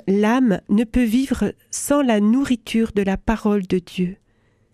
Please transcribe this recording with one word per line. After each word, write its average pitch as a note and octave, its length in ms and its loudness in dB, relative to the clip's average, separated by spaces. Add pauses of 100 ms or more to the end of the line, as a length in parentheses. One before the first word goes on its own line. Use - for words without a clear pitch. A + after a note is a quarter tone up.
l'âme G#3+ 600 2
ne G#3+ 140 2
peut B3 200 0
vivre A#3 500 -2 (180)
sans C#4+ 320 0
la A3+ 160 2
nourriture A3+ 760 0
de G3+ 80 0
la F#3+ 160 -2
parole G#3 480 -2
de F#3 140 -2
Dieu. » F3+ 380 -6 (560)